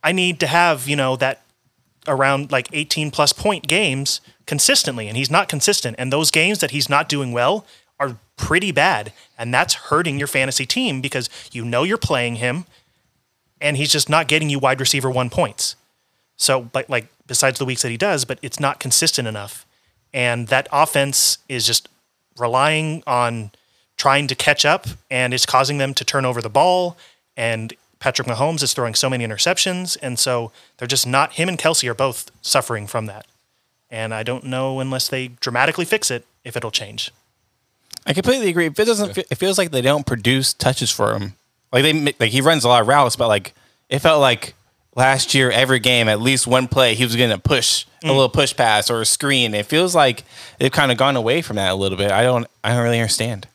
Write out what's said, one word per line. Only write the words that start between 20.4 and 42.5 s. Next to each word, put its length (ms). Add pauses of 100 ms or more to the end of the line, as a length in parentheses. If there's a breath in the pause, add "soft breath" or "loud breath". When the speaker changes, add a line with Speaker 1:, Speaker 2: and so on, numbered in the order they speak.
Speaker 1:
that 220
offense 680 (100)
is 180
just 220 (500)
relying 680
on 440 (460)
trying 300
to 80
catch 300
up, 220 (220)
and 240
it's 120
causing 320
them 160
to 100
turn 220
over 160
the 80
ball, 480 (400 soft breath)
and 360 (260)
Patrick 280
Mahomes 340
is 120
throwing 220
so 140
many 160
interceptions, 760
and 180
so 320 (260 soft breath)
they're 100
just 200
not, 260
him 140
and 100
Kelce 320
are 40
both 360 (120)
suffering 460
from 180
that. 200 (640)
And 240
I 100
don't 200
know 380
unless 260
they 220 (100)
dramatically 460
fix 260
it, 140 (180)
if 140
it'll 140
change. 400 (920)
Speaker 2:
I 80
completely 360
agree. 180
If 120
it 60
doesn't, 220
Speaker 3:
Yeah. 60
Speaker 2:
fe-, 180
it 40
feels 220
like 140
they 100
don't 240
produce 480
touches 380
for 240
him. 200 (360)
Like, 120
they 100
ma-, 260
like, 120
he 100
runs 240